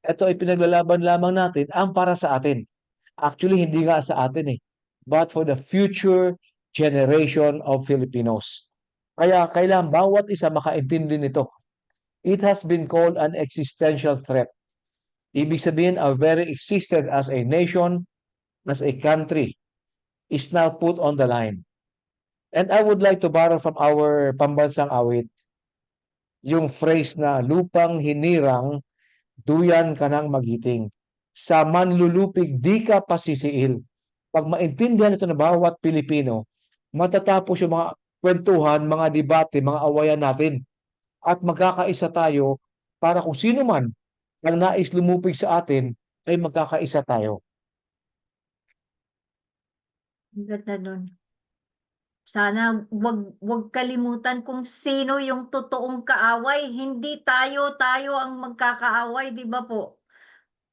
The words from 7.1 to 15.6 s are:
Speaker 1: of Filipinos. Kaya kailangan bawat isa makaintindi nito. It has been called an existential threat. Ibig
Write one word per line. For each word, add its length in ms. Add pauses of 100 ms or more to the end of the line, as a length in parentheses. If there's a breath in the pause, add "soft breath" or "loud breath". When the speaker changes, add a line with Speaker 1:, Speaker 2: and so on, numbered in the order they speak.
Speaker 1:
of 240
Filipinos. 800 (480)
Kaya 320
kailangan 400
bawat 400
isa 240
makaintindi 640
nito. 320 (720)
It 240
has 160
been 240
called 320
an 160
existential 880
threat. 320 (800)
Ibig 280